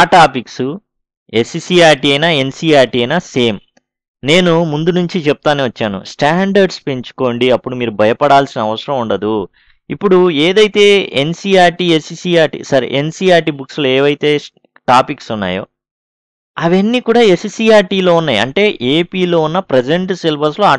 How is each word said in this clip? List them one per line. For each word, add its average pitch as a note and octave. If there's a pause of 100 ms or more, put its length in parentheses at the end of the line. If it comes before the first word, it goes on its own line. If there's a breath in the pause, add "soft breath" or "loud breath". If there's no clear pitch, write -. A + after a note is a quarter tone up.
(140)
టాపిక్స్ C3+ (760)
ఎస్సీఆర్టీ D#3
అయినా D3+ (140)
ఎన్సీఈఆర్టీ C3+
అయినా C#3 (140)
సేమ్. A2+ (720)
నేను F3 (200)
ముందు D#3+
నుంచి F3+
చెప్తానే C#3+
వచ్చాను, G#2 (140)
స్టాండర్డ్స్ F#3+
పెంచుకోండి, B2+
అప్పుడు B2+
మీరు A2+
భయపడాల్సిన C#3
అవసరం A2
ఉండదు. G#2 (600)
ఇప్పుడు F#3 (280)
ఏదైతే G3+ (380)
ఎన్సీఈఆర్టీ, F3 (100)
ఎస్సీఆర్టీ, E3 (100)
సారీ, C3 (140)
ఎన్సీఈఆర్టీ D#3+
బుక్స్‌లో C3+
ఏవైతే D3 (600)
టాపిక్స్ C3
ఉన్నాయో F#2+ (920)
అవన్నీ G3
కూడా A#3 (140)
ఎస్సీఆర్టీలో G3+
ఉన్నాయి. B2+
అంటే G3 (320)
ఏపీలో F3 (120)
ఉన్న E3+ (120)
ప్రజెంట్ D#3+ (120)
సిలబస్‌లో D3+
ఆ -